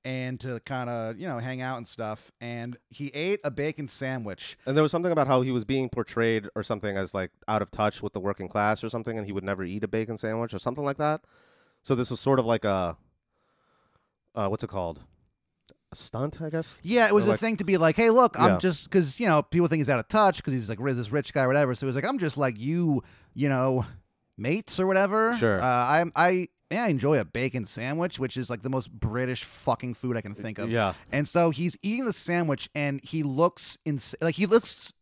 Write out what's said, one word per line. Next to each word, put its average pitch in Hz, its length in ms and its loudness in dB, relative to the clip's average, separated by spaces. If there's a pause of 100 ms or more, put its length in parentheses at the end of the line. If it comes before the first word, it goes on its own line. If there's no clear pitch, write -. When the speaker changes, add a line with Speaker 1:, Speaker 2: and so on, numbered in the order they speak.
Speaker 1:
and 127 380 -6
to 123 200 -6
kinda, 120 580 -6
you 185 100 -8
know, 127 120 -4
hang 127 200 -6
out 127 160 -6
and 117 100 -12
stuff, 110 540 -8
and 120 380 -10 (100)
he 143 200 -10
ate 175 360 -4
a 147 60 -2
bacon 143 360 -4
sandwich. 123 760 -8
Speaker 2:
And 135 100 -2
there 156 80 6
was 156 100 4
something 175 200 0
about 147 140 4
how 131 160 6
he 131 80 0
was 120 160 0
being 131 240 0
portrayed 113 640 0
or 107 80 -4
something 101 340 -4
as, 95 160 -4
like, 92 200 -4 (160)
out 107 140 2
of - 80 -6
touch - 320 0
with 104 120 -6
the 101 60 -4
working 95 280 -4
class 107 340 0
or 113 60 -6
something, 113 300 -6
and 101 80 -6
he 101 60 -8
would 95 120 -4
never 95 180 -4
eat 98 220 -6
a 101 40 -8
bacon 110 280 -4
sandwich 113 380 -4
or 95 40 -6
something 135 260 -4
like 139 140 -2
that. 151 240 0 (600)
So 135 120 0
this 123 160 0
was 120 100 -6
sort 135 180 4
of 113 80 0
like 113 180 0
a, 92 320 0 (1400)
uh, 101 140 -2
what's 110 160 -4
it - 60 -10
called? 87 300 -6 (920)
A - 40 -14
stunt, 139 440 -6
I 160 80 -6
guess? 160 340 -6
Speaker 1:
Yeah, 226 260 4
it 208 60 4
was 202 100 6
Speaker 2:
Or 202 40 6
Speaker 1:
a - 40 6
Speaker 2:
like 214 80 2
Speaker 1:
thing 226 180 0
to 202 60 -4
be 185 120 4
like, 160 200 6
"Hey, 233 140 6
look, 240 300 6
I'm 160 120 8
Speaker 2:
Yeah. 92 60 2
Speaker 1:
just," 175 320 -2
'cause, 170 300 2
you 233 60 2
know, 151 160 6
people 170 260 2
think 160 120 2
he's 135 100 0
out 127 80 4
of 110 100 -4
touch 208 340 4
'cause 139 120 -2
he's, 113 160 -4
like, 101 100 -6
ri-, 135 140 -2
this 117 180 -4
rich 147 220 -2
guy 135 100 4
or 127 40 4
whatever. 135 260 4
So 139 100 -6
he 135 40 -2
was 127 80 -2
like, 139 100 -2
"I'm 254 120 0
just 156 200 -2
like 127 200 0
you, 151 440 0 (320)
you 139 160 0
know, 131 340 2 (540)
mates 165 420 -4
or 185 60 2
whatever. 202 500 2
Speaker 2:
Sure. 117 240 2
Speaker 1:
Uh, - 60 0
I'm, 131 500 2
I, 180 320 4 (220)
yeah, 220 140 -2
I 214 40 2
enjoy 139 300 2
a 104 60 0
bacon 120 420 -4
sandwich," 147 540 -6
which 131 160 -4
is, 123 120 -6
like, 110 140 -8
the 127 80 -4
most 131 220 -4
British 123 500 -4
fucking - 520 -4
food 123 220 -2
I 110 40 0
can 101 140 -12
think 104 260 -10
of. 107 100 -4
Speaker 2:
Yeah. 107 220 2 (180)
Speaker 1:
And 143 160 0
so 170 240 4
he's 156 320 -4
eating 233 220 -4
the 214 80 -2
sandwich, 170 600 -2
and 143 300 -4
he 160 220 -4
looks 143 600 0
ins-, 147 360 -4
like, 160 160 0
he 190 100 2
looks - 560 2